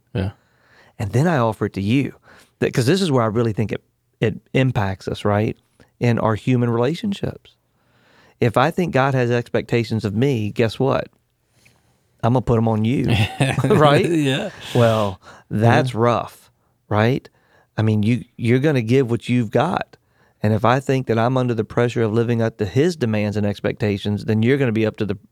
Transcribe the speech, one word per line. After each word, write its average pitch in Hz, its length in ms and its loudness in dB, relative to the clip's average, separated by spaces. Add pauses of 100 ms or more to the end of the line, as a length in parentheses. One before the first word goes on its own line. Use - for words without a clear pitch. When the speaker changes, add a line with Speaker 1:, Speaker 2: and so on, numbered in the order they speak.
(140)
Speaker 1:
Yeah. 98 160 -2 (680)
Speaker 2:
And 101 140 -6
then 139 140 2
I 165 120 0
offer 113 280 0
it 101 80 -8
to 98 80 -6
you, 120 320 0 (460)
that, - 120 0
'cause 123 140 0
this 185 160 2
is 170 80 0
where 127 120 2
I 110 40 0
really 113 260 -2
think 104 200 -4
it, - 100 -8 (380)
it 107 200 -2 (140)
impacts 113 540 -2
us, - 160 -6
right? 104 320 0 (420)
In 117 200 2
our 110 180 0
human 120 340 0
relationships. 156 840 -4 (840)
If 117 160 0
I 139 140 4
think 170 220 -2
God 135 220 2
has 120 160 0
expectations 117 760 -2
of 104 100 -4
me, 113 380 0
guess 113 260 -2
what? 135 300 -2 (1120)
I'm 117 120 2
gonna 127 80 0
put 117 160 0
'em 113 100 2
on 110 160 0
you, 123 220 0
Speaker 1:
<laughs> 120 580 0
Speaker 2:
right? 147 440 4
Speaker 1:
Yeah. 156 420 -2 (240)
Speaker 2:
Well, 110 460 2 (300)
that's 120 440 2
Speaker 1:
Yeah. 107 60 -2
Speaker 2:
rough, - 500 -2 (380)
right? 110 400 0 (480)
I 107 60 0
mean, 110 200 2
you, 117 220 0 (120)
you're 117 220 2
gonna 135 240 0
give 120 280 2
what - 180 -4
you've 120 220 0
got. 151 460 -2 (460)
And 107 100 2
if 110 140 0
I 127 140 4
think 131 260 -2
that 110 120 0
I'm 123 200 0
under 123 160 0
the 107 100 -2
pressure 120 380 -2
of 107 100 0
living 117 300 0
up 113 160 -2
to 104 80 -2
his 156 300 0
demands 107 420 -2
and 104 80 0
expectations, 101 800 -4
then 110 160 2
you're 131 160 2
gonna 127 140 0
be 110 120 0
up 107 140 -2
to 107 80 -2
the, 98 100 -4 (160)